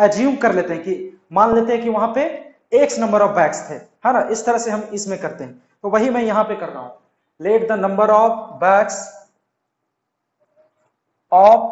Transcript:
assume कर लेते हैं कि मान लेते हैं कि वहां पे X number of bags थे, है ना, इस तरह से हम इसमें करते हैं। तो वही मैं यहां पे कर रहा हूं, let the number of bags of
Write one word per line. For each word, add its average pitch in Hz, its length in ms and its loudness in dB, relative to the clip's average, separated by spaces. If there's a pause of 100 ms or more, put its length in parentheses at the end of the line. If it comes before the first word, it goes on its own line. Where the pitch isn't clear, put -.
assume 220 320 2
कर 220 180 0
लेते 170 200 -2
हैं 160 80 -10
कि - 360 -8 (140)
मान 220 220 2
लेते 226 180 0
हैं 226 100 -2
कि 226 60 -4
वहां 220 260 -2
पे 277 100 -2 (520)
X 277 240 2
number 208 200 2
of 202 160 2
bags 156 340 0
थे, 151 40 -10
है - 380 -4
ना, 233 80 2 (120)
इस - 140 -6
तरह 233 120 0
से 233 120 -6
हम 214 120 -6 (120)
इसमें 196 260 -8
करते 151 240 -10
हैं। 123 180 -20 (200)
तो 202 80 -6
वही 233 200 2
मैं 240 120 -2
यहां 214 220 0
पे 214 120 -8
कर 165 120 -10
रहा 131 140 -14
हूं, 123 80 -16 (500)
let 214 300 0
the 214 80 -2
number 196 320 0
of 220 500 0
bags 196 380 2 (2250)
of 202 400 8